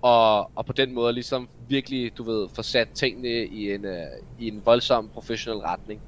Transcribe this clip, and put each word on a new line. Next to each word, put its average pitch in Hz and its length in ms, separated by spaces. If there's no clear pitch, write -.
og, 113 560
og 113 80
på - 80
den 131 200
måde 120 200
ligesom 123 360
virkelig, 131 500
du 123 60
ved, 110 320
få 113 60
sat 113 280
tingene 123 400
i 101 280
en, 101 120
øh, 90 180
i 117 80
en 107 180
voldsom 117 480
professionel 113 480
retning. 98 460